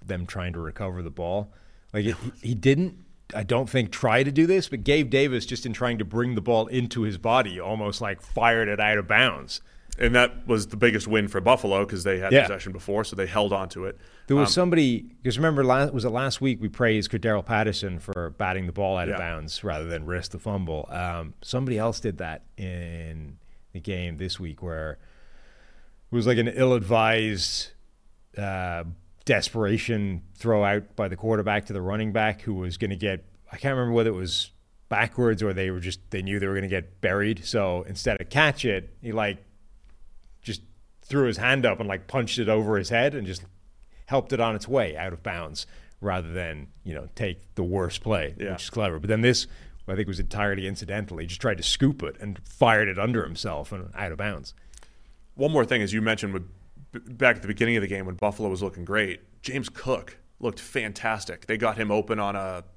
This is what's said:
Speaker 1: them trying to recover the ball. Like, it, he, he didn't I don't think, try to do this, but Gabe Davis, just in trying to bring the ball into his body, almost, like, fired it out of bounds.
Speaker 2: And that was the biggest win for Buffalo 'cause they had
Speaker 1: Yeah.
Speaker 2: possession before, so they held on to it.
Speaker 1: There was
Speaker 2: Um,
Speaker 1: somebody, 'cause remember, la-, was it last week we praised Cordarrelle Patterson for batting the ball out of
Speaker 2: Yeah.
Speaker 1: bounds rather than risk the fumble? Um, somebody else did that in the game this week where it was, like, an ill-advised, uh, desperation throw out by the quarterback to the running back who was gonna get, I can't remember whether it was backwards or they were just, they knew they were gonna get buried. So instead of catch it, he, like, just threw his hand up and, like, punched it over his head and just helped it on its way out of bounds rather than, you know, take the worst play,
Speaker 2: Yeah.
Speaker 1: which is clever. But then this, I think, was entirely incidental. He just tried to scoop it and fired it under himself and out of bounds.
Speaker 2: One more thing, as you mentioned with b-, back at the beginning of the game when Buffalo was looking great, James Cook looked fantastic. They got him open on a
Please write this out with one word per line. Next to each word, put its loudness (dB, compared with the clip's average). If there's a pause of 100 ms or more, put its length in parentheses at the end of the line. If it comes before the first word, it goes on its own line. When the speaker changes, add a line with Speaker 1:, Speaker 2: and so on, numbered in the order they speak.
Speaker 1:
them -6
trying -6
to -6
recover -6
the -8
ball. -4 (400)
Like, 0
it, 0 (240)
he, -6
he 0
didn't 2 (300)
I -4
don't 0
think, 0
try 4
to 2
do 6
this, 2
but -6
Gabe 4
Davis, 4
just -6
in -4
trying -2
to -2
bring 0
the 0
ball 4
into 0
his -2
body, 2
almost, -4
like, -4
fired 4
it 0
out 4
of -2
bounds. 4 (380)
Speaker 2:
And 4
that 4
was 2
the -10
biggest 4
win 2
for -2
Buffalo 4
'cause -4
they 2
had 2
Speaker 1:
Yeah. 10
Speaker 2:
possession -4
before, -2
so -8
they -2
held 2
on -2
to -8
it. -8 (300)
Speaker 1:
There 4
was 6
Speaker 2:
Um, 4
Speaker 1:
somebody, 4 (160)
'cause 0
remember, 2
la-, 6
was -2
it 2
last -2
week 2
we -2
praised 2
Cordarrelle 0
Patterson 0
for -6
batting -2
the -4
ball 0
out 0
of -2
Speaker 2:
Yeah. -4
Speaker 1:
bounds -6
rather -4
than -6
risk -4
the -10
fumble? -4
Um, -6
somebody -2
else 0
did -4
that -8 (140)
in -10 (340)
the -10
game -6
this -6
week -10
where -6
it -16
was, 4
like, 4
an 4
ill-advised, 2 (680)
uh, -4 (460)
desperation 0 (120)
throw 2
out 0
by 0
the -4
quarterback 0
to -10
the -4
running -2
back 0
who -4
was -4
gonna -2
get, -2 (280)
I -16
can't -2
remember 0
whether 4
it -4
was -4 (380)
backwards 2
or 0
they -2
were -4
just, -6 (100)
they -4
knew -2
they 0
were 0
gonna -2
get -4
buried. 0
So 0
instead -4
of -8
catch 2
it, -2
he, -8
like, -2 (1040)
just -10 (400)
threw 2
his 0
hand 4
up 4
and, -4
like, -4
punched -2
it 2
over 4
his 0
head 2
and -6
just -8 (640)
helped 0
it 0
on 2
its -8
way 0
out -6
of -12
bounds -8 (360)
rather -2
than, -6 (160)
you -8
know, -8
take -6
the -2
worst -2
play, 0
Speaker 2:
Yeah. -6
Speaker 1:
which -10
is -10
clever. -2
But -6
then 2
this, 6 (400)
I -4
think, -2
was -6
entirely 0
incidental. -6
He -8
just -10
tried 0
to -6
scoop 2
it -8
and -8
fired 6
it -4
under 0
himself -6
and -10
out -6
of -8
bounds. -8 (840)
Speaker 2:
One 2
more 6
thing, 2
as -2
you 0
mentioned 0
with -6 (440)
b-, -12
back 2
at -12
the -6
beginning 2
of 2
the -2
game -4
when -8
Buffalo 0
was -2
looking -6
great, -2 (220)
James -6
Cook -6 (200)
looked -4
fantastic. -4
They 0
got 0
him -2
open 0
on -2
a -6 (120)